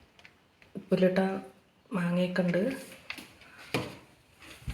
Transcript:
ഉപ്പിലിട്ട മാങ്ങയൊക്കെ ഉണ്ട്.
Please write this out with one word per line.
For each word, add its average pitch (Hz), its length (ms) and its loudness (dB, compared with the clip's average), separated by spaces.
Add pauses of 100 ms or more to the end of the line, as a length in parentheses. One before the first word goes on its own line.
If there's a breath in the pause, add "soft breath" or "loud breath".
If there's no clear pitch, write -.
(800)
ഉപ്പിലിട്ട 185 400 4 (760)
മാങ്ങയൊക്കെ 180 480 2
ഉണ്ട്. 175 180 2 (2000 loud breath)